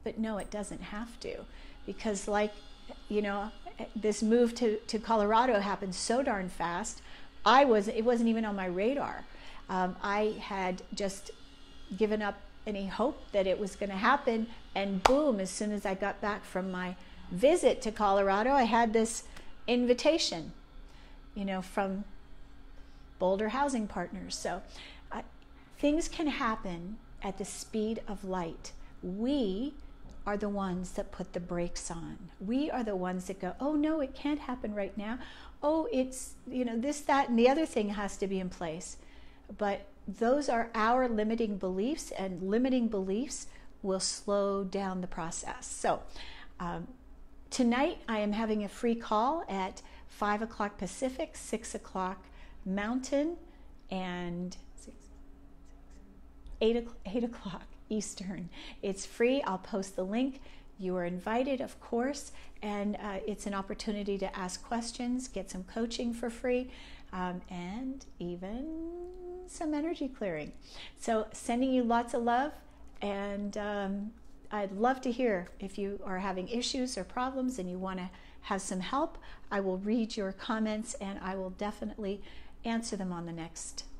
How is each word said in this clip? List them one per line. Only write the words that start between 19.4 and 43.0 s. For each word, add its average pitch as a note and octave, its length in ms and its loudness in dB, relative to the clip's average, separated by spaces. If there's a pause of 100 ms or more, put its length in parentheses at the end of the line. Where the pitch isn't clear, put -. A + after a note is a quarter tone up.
invitation, B3 840 4 (840)
you G3+ 100 -2
know, F#3+ 180 -2
from G3 420 0 (1120)
Boulder G3 320 2
Housing C4 360 2
Partners. F3 500 -6
So, F3+ 260 -4 (480)
uh, - 120 -6 (560)
things D4 300 6
can E4 180 0
happen G#3+ 720 -2 (240)
at G3 160 -4
the G3+ 60 -2
speed A3 640 -2
of G3+ 180 -6
light. F3+ 480 -4 (300)
We A3+ 720 0 (520)
are G#3 100 0
the G#3 120 0
ones F#3 440 -2
that - 200 -4
put F3+ 200 -6
the F3+ 80 -2
brakes F3 500 -2
on. D#3+ 400 -8 (100)
We B3+ 300 2
are B3+ 120 0
the G#3 140 0
ones F#3 300 0
that G3 140 -6
go, F3+ 200 -2
"Oh D4 140 2
no, D#4 260 4
it C4+ 140 0
can't C#4+ 260 0
happen B3 340 -4
right G3 220 -2
now. G#3+ 220 -4 (440)
Oh, D#4 300 4
it's, C4 420 0 (120)
you B3+ 180 0
know, A3+ 140 0
this, C#4+ 220 0
that, C#4 280 4
and A#3+ 100 6
the A#3+ 100 10
other D#4 180 6
thing G#3 240 0
has G3+ 280 -2
to G3+ 80 0
be F#3+ 140 0
in F#3 80 -2
place." E3+ 480 -6 (600)
But G3+ 280 0 (200)
those B3 420 4
are A#3 260 2
our A#3+ 340 6
limiting A3 480 2
beliefs, G3 560 0
and F#3 300 -4
limiting A#3 460 4
beliefs G3+ 580 0 (360)